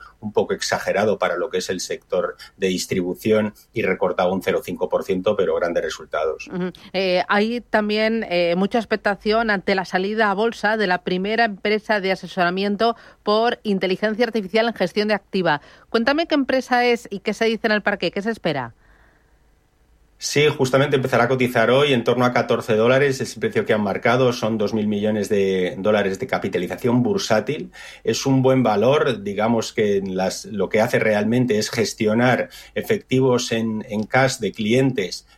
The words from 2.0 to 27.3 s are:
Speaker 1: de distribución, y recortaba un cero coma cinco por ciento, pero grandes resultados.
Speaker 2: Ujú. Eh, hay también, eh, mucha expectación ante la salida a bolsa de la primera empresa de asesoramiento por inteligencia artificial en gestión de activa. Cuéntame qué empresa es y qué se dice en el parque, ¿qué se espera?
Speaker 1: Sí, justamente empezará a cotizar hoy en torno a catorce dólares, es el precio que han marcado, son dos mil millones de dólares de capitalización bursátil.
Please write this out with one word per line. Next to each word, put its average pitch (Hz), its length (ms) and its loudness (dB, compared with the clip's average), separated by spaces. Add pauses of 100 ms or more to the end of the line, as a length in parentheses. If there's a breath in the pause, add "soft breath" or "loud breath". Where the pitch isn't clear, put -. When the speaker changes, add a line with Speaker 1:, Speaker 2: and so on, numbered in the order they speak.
Speaker 1:
de 95 120 -2
distribución, 92 840 -2 (200 soft breath)
y 113 80 -4
recortaba 92 500 0
un 92 100 -2
cero 87 180 0
coma - 60 -6
cinco 90 240 -6
por 87 140 -2
ciento, 98 320 -2
pero 85 200 0
grandes 85 280 -2
resultados. 78 640 -6
Speaker 2:
Ujú. 180 240 -6 (220 loud breath)
Eh, 185 340 0
hay 220 340 0
también, 214 680 0
eh, 175 260 2
mucha 196 220 0
expectación 214 720 0
ante 196 260 0
la 190 100 -2
salida 208 460 0
a - 20 0
bolsa 220 440 0
de 214 100 2
la 180 160 0
primera 202 420 0
empresa 208 540 -2
de 190 120 -2
asesoramiento 190 840 0 (280 loud breath)
por 226 400 2
inteligencia 202 640 0
artificial 220 420 0
en 226 80 -2
gestión 208 340 -2
de 214 60 2
activa. 170 460 -2 (280 loud breath)
Cuéntame 285 380 0
qué 311 80 0
empresa 254 500 0
es 240 260 0
y 202 80 -8
qué 214 140 -4
se 226 120 -2
dice 226 220 0
en 214 60 2
el 208 80 0
parque, 196 300 -2
¿qué 202 100 -4
se 220 100 -4
espera? 139 420 -6 (1400 soft breath)
Speaker 1:
Sí, - 320 0
justamente 139 480 2
empezará 127 300 2
a - 20 0
cotizar 123 420 2
hoy 139 220 4
en 117 140 2
torno 123 180 2
a 123 80 2
catorce 117 440 0
dólares, 131 440 4
es 110 140 -6
el 107 80 -10
precio 107 240 0
que 113 80 0
han 104 100 2
marcado, 120 480 2
son 113 260 -2
dos 104 160 0
mil 107 140 0
millones 104 400 0
de 95 520 0
dólares 98 380 2
de 95 100 -6
capitalización 92 760 -2
bursátil. 107 680 -2 (340 loud breath)